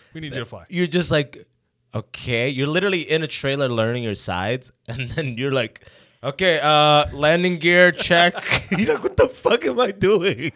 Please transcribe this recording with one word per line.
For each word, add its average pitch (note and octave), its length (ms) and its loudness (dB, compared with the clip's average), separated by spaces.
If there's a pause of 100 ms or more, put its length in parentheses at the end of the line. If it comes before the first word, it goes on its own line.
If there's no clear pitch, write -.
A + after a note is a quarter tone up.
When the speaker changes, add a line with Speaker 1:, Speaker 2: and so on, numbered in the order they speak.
(140)
Speaker 1:
We D#3+ 80 -16
need D3 140 -12
you B2+ 60 -8
to A#2 40 -10
fly. F#2 240 -18
Speaker 2:
You're F3 180 -2
just D#3+ 240 -2
like, D3+ 340 -4 (480)
"Okay." A#2 560 -4
You're C3+ 180 -4
literally F3+ 340 -2
in D#3 220 -2
a D3+ 40 -6
trailer C#3 400 -4
learning A#2 360 -2
your G#2+ 120 -4
sides, G2+ 640 -6
<laughs> - 80 -20
and A#2+ 240 -8
then C3 260 -6
you're C3+ 140 -4
like, B2+ 340 -4 (380)
"Okay, D#3+ 400 0
uh, D3+ 480 4
landing E3+ 460 2
gear F3 340 6
check." F3 440 2 (360)
<laughs> F#3 60 0
You're F#3 180 2
like, - 80 -6
"What - 140 -6
the - 100 6
fuck - 380 0
am B3 140 -2
I A#3+ 120 0
doing?" F#3 640 0